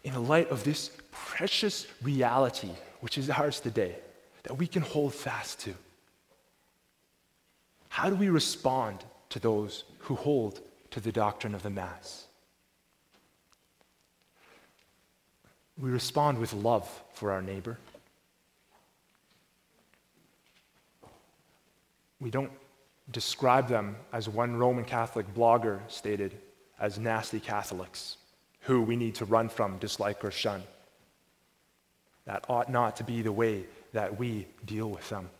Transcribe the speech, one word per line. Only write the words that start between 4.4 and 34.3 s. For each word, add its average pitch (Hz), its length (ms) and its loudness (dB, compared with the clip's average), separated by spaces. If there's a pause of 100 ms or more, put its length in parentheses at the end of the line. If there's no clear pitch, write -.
that - 120 -8
we 170 100 0
can 170 160 0
hold 147 320 0
fast - 460 -8
to, 95 160 -8 (2250)
how - 200 0
do 196 60 4
we 196 140 4
respond 131 760 2 (260)
to 113 100 -8
those 107 440 2 (160)
who - 160 -4
hold 123 460 0 (280)
to - 100 -8
the 107 120 -2
doctrine 104 420 0
of 95 80 -6
the 104 80 -6
Mass? 92 560 -10 (3500)
We 131 140 -2
respond 135 480 2
with 113 140 -2
love 107 500 0 (100)
for 104 180 -4
our 95 100 0
neighbor. 98 360 -8 (4000)
We 123 120 -4
don't 135 200 -2 (600)
describe 127 560 4
them 107 300 0 (140)
as 113 160 -4
one 117 280 0
Roman 123 300 4
Catholic 113 500 -2
blogger 113 460 6 (100)
stated, 101 500 -4 (380)
as 101 180 -2
nasty 110 420 -2
Catholics 101 800 -8 (440)
who 127 200 4
we 113 140 2
need 117 180 0
to 110 120 -4
run 113 240 4
from, 98 280 -2
dislike, 104 480 -2
or 101 60 -2
shun. 98 320 -4 (1600)
That 101 240 -6
ought 120 220 2
not 120 240 4
to 117 80 -8
be 117 180 -2
the 107 100 0
way 104 360 2 (260)
that 101 240 -2
we 110 300 -4 (180)